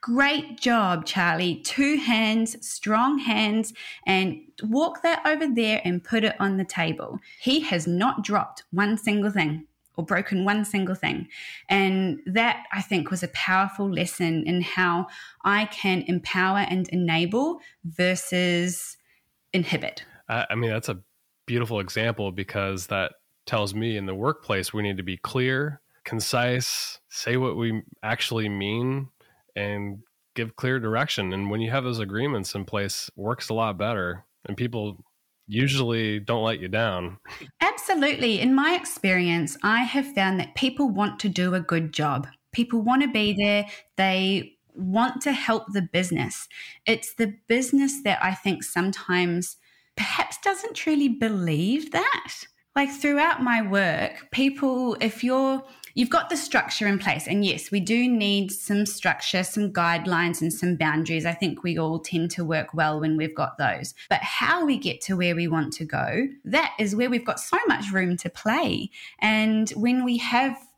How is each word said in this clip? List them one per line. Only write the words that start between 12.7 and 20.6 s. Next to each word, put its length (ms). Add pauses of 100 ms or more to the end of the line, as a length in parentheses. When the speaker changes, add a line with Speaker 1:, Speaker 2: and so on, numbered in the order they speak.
Speaker 1:
I 80
think, 300
was 120
a 60
powerful 640
lesson 560
in 160
how 440 (380)
I 220
can 400
empower 520
and 300
enable 720 (240)
versus 1120 (560)
inhibit. 520 (240)
Speaker 2:
I, 220
I 40
mean, 160